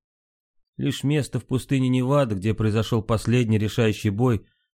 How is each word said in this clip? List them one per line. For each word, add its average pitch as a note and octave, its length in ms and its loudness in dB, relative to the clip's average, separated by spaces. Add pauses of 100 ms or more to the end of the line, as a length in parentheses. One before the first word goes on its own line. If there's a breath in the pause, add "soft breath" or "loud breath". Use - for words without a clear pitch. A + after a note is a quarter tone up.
(760)
Лишь C3+ 280 -4
место C#3 340 0
в - 80 -14
пустыне C3 420 0
Невада, B2+ 460 2
где G2+ 200 -2
произошел A2 480 0
последний A2+ 560 0
решающий G#2+ 520 0
бой, A2+ 360 0 (280 soft breath)